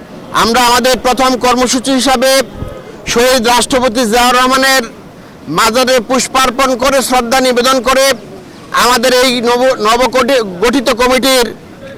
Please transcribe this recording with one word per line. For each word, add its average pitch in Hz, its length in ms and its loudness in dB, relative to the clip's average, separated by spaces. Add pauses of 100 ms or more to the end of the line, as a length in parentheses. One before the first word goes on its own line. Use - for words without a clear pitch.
(340)
আমরা 214 260 0 (100)
আমাদের 247 260 2 (100)
প্রথম 254 260 2 (140)
কর্মসূচি 247 460 0
হিসাবে 262 400 2 (800)
শহীদ 254 340 2
রাষ্ট্রপতি 240 540 0 (100)
জিয়াউর 247 260 2
রহমানের 262 460 2 (640)
মাজারে 226 520 0
পুষ্পার্পণ 262 760 0
করে 269 260 0
শ্রদ্ধা 254 460 0
নিবেদন 254 340 2
করে 262 240 2 (800)
আমাদের 247 300 2
এই 254 160 4 (120)
নব-, 247 360 2 (100)
নবগঠি-, 240 580 2 (180)
গঠিত 240 240 0 (140)
কমিটির 254 440 2 (520)